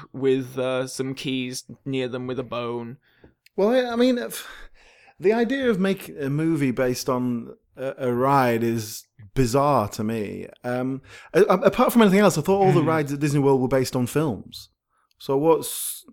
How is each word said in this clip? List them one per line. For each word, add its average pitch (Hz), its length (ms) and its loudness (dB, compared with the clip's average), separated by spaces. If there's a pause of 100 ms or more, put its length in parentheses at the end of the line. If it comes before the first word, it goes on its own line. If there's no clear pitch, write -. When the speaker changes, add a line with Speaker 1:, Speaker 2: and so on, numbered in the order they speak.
(120)
Speaker 1:
with, 131 460 -2
uh, 131 300 -2
some 131 260 -6
keys 127 500 -6 (220)
near 131 240 -4
them 127 180 -8
with 123 120 -6
a 127 40 -6
bone. 120 540 -8 (580)
Speaker 2:
Well, 196 140 0
I, 247 240 0
I - 20 -4
mean, 247 220 4
f-, - 320 -10 (720)
the 175 140 2
idea 240 360 0
of 196 100 0
making 190 400 -4
a 139 120 -4
movie 147 400 0
based 127 360 -2
on 123 460 -2 (240)
a, 135 220 -6
a 127 140 0
ride 123 500 2
is 117 400 -4 (300)
bizarre 131 560 2
to - 140 -8
me. 98 440 -6 (160)
Um, 127 380 -4 (320)
a-, 175 100 8
a-, 190 180 2
apart 240 320 2
from 233 80 6
anything 196 180 6
else, 196 180 4
I 151 40 -2
thought 196 200 2
all 190 120 6
the 175 80 4
Speaker 3:
Hmm. 151 60 2
Speaker 2:
rides 156 260 0
at 143 80 -6
Disney 147 180 2
World 135 220 4
were 127 80 0
based 131 260 0
on 123 120 0
films. - 600 -4 (500)
So 139 180 -2
what's, - 760 0